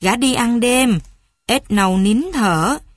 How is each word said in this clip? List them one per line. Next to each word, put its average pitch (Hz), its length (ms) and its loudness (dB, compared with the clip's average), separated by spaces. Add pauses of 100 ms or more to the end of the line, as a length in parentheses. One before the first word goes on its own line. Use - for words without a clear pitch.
gã 190 160 0
đi 254 180 0
ăn 233 260 0
đêm. 247 400 2 (460)
Ếch 262 240 -4
nâu 196 260 0
nín 214 360 2
thở. 202 460 0 (180)